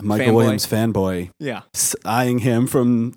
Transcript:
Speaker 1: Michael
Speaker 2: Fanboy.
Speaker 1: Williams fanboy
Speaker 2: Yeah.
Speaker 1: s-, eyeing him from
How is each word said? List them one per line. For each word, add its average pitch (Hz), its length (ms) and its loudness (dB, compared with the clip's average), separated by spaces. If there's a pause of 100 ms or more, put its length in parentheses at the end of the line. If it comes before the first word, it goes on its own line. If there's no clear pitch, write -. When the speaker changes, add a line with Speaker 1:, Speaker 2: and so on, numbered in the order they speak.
Speaker 1:
Michael 107 300 0
Speaker 2:
Fanboy. - 20 4
Speaker 1:
Williams 113 320 2
fanboy 98 720 -2
Speaker 2:
Yeah. 123 240 -10 (120)
Speaker 1:
s-, - 300 -4
eyeing 123 360 0
him 120 260 2
from 120 500 0